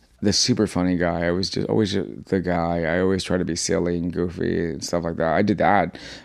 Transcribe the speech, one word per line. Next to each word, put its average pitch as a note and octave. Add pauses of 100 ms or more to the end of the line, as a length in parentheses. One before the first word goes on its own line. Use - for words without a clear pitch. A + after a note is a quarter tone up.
(220)
the G2+
super G#2+
funny F2+
guy. E2+
I F2
was F#2
just -
always G#2+
the F2+
guy. E2+
I E2
always F#2
try F2+
to E2+
be E2
silly F2
and E2+
goofy F2
and C#2
stuff E2+
like E2+
that. E2
I F#2
did G#2
that. F#2+ (280)